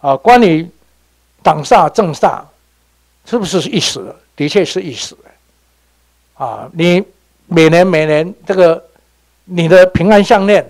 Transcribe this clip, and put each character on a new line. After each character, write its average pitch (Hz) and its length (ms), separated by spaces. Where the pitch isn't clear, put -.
啊， 139 140
关 240 280
于 165 260
挡 156 220
煞 175 260
正 160 240
煞 160 260
是 233 140
不 208 40
是 185 140
一 226 100
时 - 240
的？ - 120
的 147 120
确 185 160
是 - 160
一 185 140
时 - 220
的。 - 1300
啊， 110 280
你 175 300
每 160 220
年， 170 180
每 156 180
年 156 260
这 196 80
个 175 300
你 175 220
的 180 200
平 180 240
安 202 120
项 196 220
链 196 240